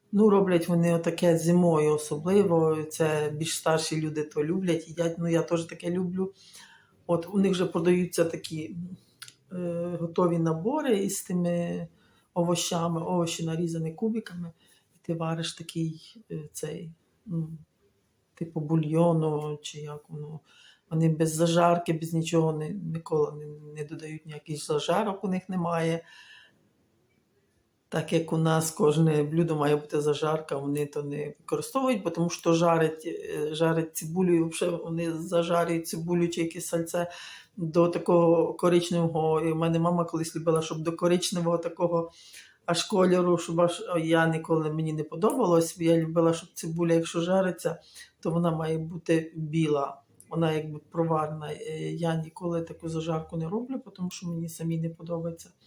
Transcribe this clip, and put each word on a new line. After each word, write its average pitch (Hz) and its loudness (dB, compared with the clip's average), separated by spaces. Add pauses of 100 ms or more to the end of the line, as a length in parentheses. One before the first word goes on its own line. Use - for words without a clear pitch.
(120)
ну, 214 6
роблять 185 4
вони 170 4
отаке 170 2
зимою 165 4
особливо, 160 2
це 151 0
більш 160 -4
старші 160 0
люди 151 -4
то 147 -4
люблять, 170 -2
їдять, 165 -2
ну, 170 -2
я 165 4
теж 165 -2
таке 170 -8
люблю. 185 -2 (760)
От 170 0
у 208 2
них 196 4
вже 180 2
продаються 175 2
такі, 156 -8 (800)
е, 175 -4
готові 170 2
набори 196 2
із 196 -2
тими 175 -2 (460)
овочами, 170 0
овочі 170 -2
нарізані 160 -4
кубиками, 175 -6 (440)
і - -20
ти 170 -6
вариш 165 -4
такий, 165 -8
е, 156 -10
цей, 160 -10 (340)
ну, 165 -6 (840)
типу 165 -6
бульйону, 156 2
чи - -14
як 147 -14
воно. 151 -12 (500)
Вони 160 2
без 160 2
зажарки, 170 4
без 165 -4
нічого 160 2
не, 156 -6
ніколи 160 -2
не, - -16
не 151 -10
додають, 156 -12
ніяких 151 -12
зажарок 185 0
у 208 -4
них 185 -4
немає. 165 -2 (1900)
Так 160 -2
як 165 0
у 160 2
нас 160 2
кожне 151 4
блюдо 156 0
має 147 2
бути 147 -2
зажарка, 156 -2
вони 143 -4
то 143 -8
не 147 -8
використовують, 202 -2
бо 208 -2
тому 170 -2
що 170 0
жарить, 165 2
е, 156 -6
жарить 165 0
цибулю, 175 0
і 165 2
взагалі 165 -2
вони 165 -4
зажарюють 170 0
цибулю 170 0
чи 170 -4
якесь 165 -6
сальце 170 -2 (460)
до 170 4
такого 170 4
коричневого. 165 2
І 160 0
в 160 0
мене 165 2
мама 170 2
колись 165 -4
любила, 160 2
щоб 160 -6
до 165 -4
коричневого 175 2
такого 170 -2 (540)
аж 170 0
кольору, 180 4
щоб 170 -2
аж, 170 2 (120)
о, - 0
я 165 4
ніколи, 160 0
мені 160 -2
не 156 -4
подобалось. 170 2
Я 165 6
любила, 165 4
щоб - -8
цибуля, 165 0
якщо 165 2
жариться, 180 0 (400)
то 165 -2
вона 170 2
має 160 -2
бути 165 -2
біла. 151 0 (280)
Вона 165 0
якби 151 -4 (120)
проварна. 156 -2
Е, 156 -8
я 160 -2
ніколи 165 -4
таку 165 -10
зажарку 160 -4
не 160 -6
роблю, 247 -6 (140)
тому 180 -6
що - -12
мені 170 -6
самій 165 -4
не 165 -4
подобається. 165 -8 (180)